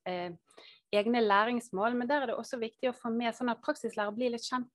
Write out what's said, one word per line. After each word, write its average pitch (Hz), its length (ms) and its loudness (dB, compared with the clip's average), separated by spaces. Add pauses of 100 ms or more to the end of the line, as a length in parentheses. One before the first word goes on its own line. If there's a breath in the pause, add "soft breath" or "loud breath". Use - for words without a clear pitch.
eh, 180 240 -4 (640 soft breath)
egne 226 320 4
læringsmål, 220 720 2
men 240 120 -2
der 285 160 2
er 247 40 -2
det 226 80 -2
også 233 240 -6
viktig 233 320 -2
å 240 40 -12
få 240 160 -6
med 233 240 0
sånn 247 160 -2
at 226 120 -6
praksislærer 220 520 -2
blir 240 160 0
litt 233 120 -6
kjent 247 320 -4